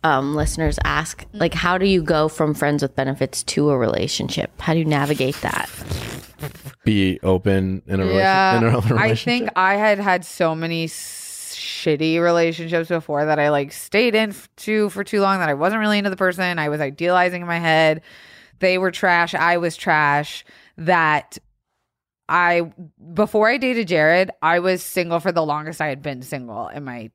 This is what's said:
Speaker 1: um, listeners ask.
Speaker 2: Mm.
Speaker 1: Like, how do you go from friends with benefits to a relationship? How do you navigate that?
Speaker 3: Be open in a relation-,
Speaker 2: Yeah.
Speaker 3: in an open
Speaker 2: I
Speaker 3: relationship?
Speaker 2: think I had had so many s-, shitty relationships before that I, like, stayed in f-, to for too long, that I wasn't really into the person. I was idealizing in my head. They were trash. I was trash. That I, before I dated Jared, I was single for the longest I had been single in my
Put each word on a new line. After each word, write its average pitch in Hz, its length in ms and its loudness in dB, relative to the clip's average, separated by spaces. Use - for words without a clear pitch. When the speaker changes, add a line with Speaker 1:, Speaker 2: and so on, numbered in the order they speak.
Speaker 1:
um, 143 320 2
listeners 151 480 0
ask. 147 400 -4
Speaker 2:
Mm. 208 60 -12
Speaker 1:
Like, 170 140 0
how 180 240 0
do 185 100 0
you 190 160 4
go 156 240 2
from 151 280 0
friends 147 260 0
with 139 140 -4
benefits 135 480 -2
to 147 260 0
a 139 80 2
relationship? - 800 -2
How - 140 -2
do 165 60 2
you 160 60 0
navigate 143 560 0
that? - 280 -4
Speaker 3:
Be 95 400 2
open 95 640 0
in 95 120 -2
a 95 40 0
relation-, 95 160 2
Speaker 2:
Yeah. 190 380 4
Speaker 3:
in 226 80 2
an - 100 4
open 233 220 2
Speaker 2:
I 202 80 2
Speaker 3:
relationship? 233 420 0
Speaker 2:
think 214 100 -4
I 190 180 4
had 208 240 2
had 185 260 0
so 165 280 -2
many 165 300 -4
s-, - 760 -12
shitty 160 640 0
relationships 170 680 0
before 151 360 -2
that 151 140 0
I, 147 100 2
like, 143 220 0
stayed 226 440 0
in 220 160 0
f-, - 260 -18
to 214 320 -2
for 196 140 -8
too 202 180 0
long, 196 180 2
that 165 100 0
I 143 60 0
wasn't 185 240 0
really 214 180 2
into 202 140 0
the 185 60 -6
person. 180 420 -2
I 151 100 -2
was 147 120 -4
idealizing 175 600 0
in 175 60 -10
my 170 120 -2
head. 160 420 4
They 185 180 2
were 185 140 0
trash. 175 420 2
I 170 240 2
was 170 200 -2
trash. 147 680 0
That 160 600 2
I, 175 420 2
before 214 360 2
I 262 80 0
dated 233 300 -2
Jared, 170 440 4
I 170 180 2
was 180 240 0
single 170 360 -2
for 180 120 -2
the 170 140 0
longest 151 360 -6
I 156 60 -2
had 139 140 -6
been 135 200 -8
single 120 460 -10
in 147 160 -12
my 120 320 -12